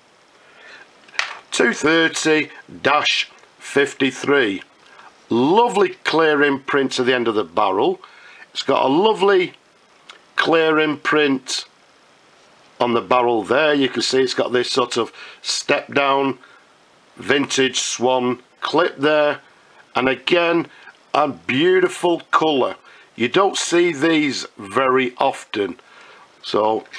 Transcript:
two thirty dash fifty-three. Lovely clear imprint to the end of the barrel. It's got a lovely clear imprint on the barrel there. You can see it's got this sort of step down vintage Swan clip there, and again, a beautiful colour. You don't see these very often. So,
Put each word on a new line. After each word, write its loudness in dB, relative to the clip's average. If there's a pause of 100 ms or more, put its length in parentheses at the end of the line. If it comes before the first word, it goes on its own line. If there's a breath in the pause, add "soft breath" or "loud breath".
(1500 loud breath)
two 2
thirty 0 (320 loud breath)
dash -2 (280)
fifty-three. -2 (680 loud breath)
Lovely 2 (140)
clear 2
imprint 0
to -2
the 2
end -2
of 0
the 0
barrel. 0 (520 loud breath)
It's -10
got 2
a 2
lovely 2 (800)
clear 2
imprint -2 (1120)
on 0
the 0
barrel 0
there. 0
You 0
can -4
see 0
it's 0
got -2
this 0
sort -2
of -2 (300 loud breath)
step -4
down 0 (800 loud breath)
vintage 0
Swan -2 (200)
clip 0
there, 0 (540 soft breath)
and 0
again, 0 (480 loud breath)
a 2
beautiful 0 (120)
colour. 0 (400 loud breath)
You -2
don't 2
see 0
these 0 (140)
very 0
often. -4 (640 loud breath)
So, 0 (140)